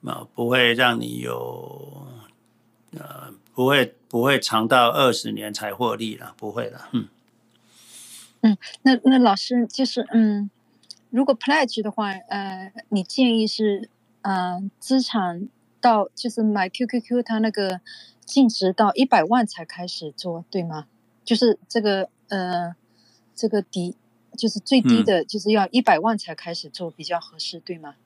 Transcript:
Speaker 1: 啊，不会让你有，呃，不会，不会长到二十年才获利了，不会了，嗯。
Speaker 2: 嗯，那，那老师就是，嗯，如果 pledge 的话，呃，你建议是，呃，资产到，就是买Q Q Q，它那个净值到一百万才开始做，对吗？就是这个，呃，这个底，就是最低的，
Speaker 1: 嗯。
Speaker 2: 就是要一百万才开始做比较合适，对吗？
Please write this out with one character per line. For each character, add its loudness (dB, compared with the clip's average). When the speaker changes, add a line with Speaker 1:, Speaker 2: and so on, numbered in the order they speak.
Speaker 1:
啊， -8
不 -2
会 4
让 2
你 -8
有， -10
呃， -16
不 2
会， 2
不 0
会 4
长 0
到 6
二 4
十 -6
年 -8
才 -8
获 -2
利 -8
了， -18
不 -12
会 -6
了， -20
嗯。 -4
Speaker 2:
嗯， 4
那， 4
那 6
老 6
师 -2
就 -4
是， -2
嗯， 2
如 0
果 2
pledge 0
的 -4
话， -4
呃， -10
你 0
建 2
议 2
是， -2
呃， -2
资 2
产 -2
到， 4
就 -6
是 -2
买 2
Q -4
Q -2
Q， -2
它 -2
那 2
个 -4
净 4
值 2
到 2
一 2
百 4
万 2
才 -8
开 -10
始 -12
做， -8
对 -2
吗？ -8
就 0
是 2
这 -2
个， -2
呃， -4
这 -2
个 -2
底， -6
就 0
是 -2
最 4
低 4
的， 2
Speaker 1:
嗯。 -4
Speaker 2:
就 -6
是 0
要 4
一 2
百 4
万 0
才 -10
开 -10
始 -12
做 -10
比 -16
较 -6
合 -20
适， -12
对 -12
吗？ -20